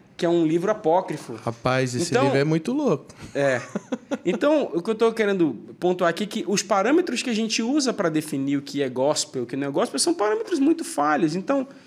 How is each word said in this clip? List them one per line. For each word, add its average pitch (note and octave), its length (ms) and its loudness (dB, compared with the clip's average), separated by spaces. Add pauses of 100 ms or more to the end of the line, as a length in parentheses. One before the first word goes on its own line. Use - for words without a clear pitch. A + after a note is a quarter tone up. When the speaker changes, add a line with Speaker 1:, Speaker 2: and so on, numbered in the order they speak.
(160)
Speaker 1:
Que - 100 -4
é E3+ 40 2
um E3+ 160 4
livro E3+ 240 2
apócrifo. E3+ 640 0
Speaker 2:
Rapaz, B2+ 600 0
esse E3+ 160 -2
Speaker 1:
Então, - 140 4
Speaker 2:
livro C#3 120 4
é C#3 60 4
muito D#3+ 280 0
louco. C4 360 0 (260)
Speaker 1:
é. C#3 260 2 (640)
Então, C#4 480 2
o E3+ 120 -2
que A3 80 -2
eu G#3+ 40 0
tô A3+ 160 2
querendo G3 440 2 (240)
pontuar F3+ 320 2
aqui E3+ 140 -2
é - 20 -8
que G#3+ 200 -6
os F#3+ 140 0
parâmetros A#3+ 600 2
que C4 80 -4
a - 20 0
gente A3 300 -2
usa C4 280 0
pra F#3+ 160 0
definir C#3+ 500 -2
o C#3 40 -2
que C#3+ 220 -4
é C3+ 40 -2
gospel, C3 560 -2
o - 40 -8
que - 80 -8
não C#3 120 -2
é C#3 40 -6
gospel, G#3+ 280 -2
são F4 140 2
parâmetros G#4 460 -2
muito D#4+ 260 2
falhos. - 500 0
Então, C4+ 320 -2 (200)